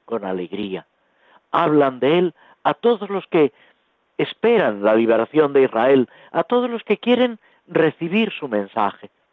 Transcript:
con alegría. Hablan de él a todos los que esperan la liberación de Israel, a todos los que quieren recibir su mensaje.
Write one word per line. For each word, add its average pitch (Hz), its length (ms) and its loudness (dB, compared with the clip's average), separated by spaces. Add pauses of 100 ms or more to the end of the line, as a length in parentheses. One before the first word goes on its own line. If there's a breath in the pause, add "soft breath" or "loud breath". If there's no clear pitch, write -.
con 110 200 -8
alegría. 92 600 -8 (680 soft breath)
Hablan 147 480 0
de 143 200 2
él 180 140 -2 (300 soft breath)
a 147 100 0
todos 208 360 -2
los 196 180 -6
que 151 260 2 (640 soft breath)
esperan 151 680 0
la 107 120 4
liberación 113 580 2
de 135 100 6
Israel, 127 460 2 (220 loud breath)
a 165 120 -2
todos 247 260 -2
los 233 140 -10
que 208 140 -2
quieren 240 420 0 (280 soft breath)
recibir 170 640 -2
su - 160 -12
mensaje. 104 600 -4 (240)